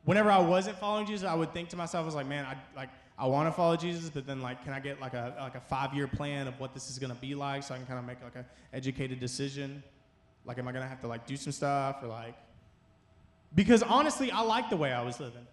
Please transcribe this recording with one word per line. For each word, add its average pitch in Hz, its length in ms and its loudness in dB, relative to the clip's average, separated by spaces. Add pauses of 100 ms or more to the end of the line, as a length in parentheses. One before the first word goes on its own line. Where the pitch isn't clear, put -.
Whenever 208 260 8
I 190 80 10
wasn't 185 400 6
following 208 260 0
Jesus, 196 220 -2
I 165 80 2
would 165 180 2
think 175 160 -6
to 185 60 -10
myself, 170 280 -2
I - 20 -2
was 156 100 -4
like, 139 120 -4
"Man, 143 180 -4
I, 135 120 -8 (180)
like, 131 140 -10 (280)
I 131 100 0
wanna 147 240 4
follow 170 240 4
Jesus, 170 340 -4
but 143 160 -8
then, 135 160 -6
like, 127 220 -8
can 143 100 -8
I 135 60 -6
get, 139 200 -8
like, 127 140 -8
a, 123 260 -6
like, 131 160 -8
a 123 40 -10
five-year 139 480 -2
plan 143 400 -4
of 127 120 -8
what 135 140 -8
this 135 160 -12
is 131 80 -10
gonna 127 180 -6
be 135 200 -6
like 139 260 -4
so 135 140 -8
I - 20 -10
can 127 80 -10
kinda 127 160 -6
make, 123 220 -10
like, 120 140 -14
a 127 80 -12 (280)
educated 131 460 -4
decision?" 139 640 -4 (600)
Like, 123 120 -8
am 123 100 -4
I 127 40 -6
gonna 131 160 -4
have 131 140 -12
to, - 60 -6
like, 120 200 -8
do 135 80 -4
some 143 160 -6
stuff 139 500 0
or, 123 60 -8
like, 117 260 -10 (1200)
because 214 300 8
honestly, 269 480 4
I 202 100 2
like 226 280 2
the 196 80 0
way 139 160 2
I 123 80 0
was 123 180 -4
living. 120 340 -12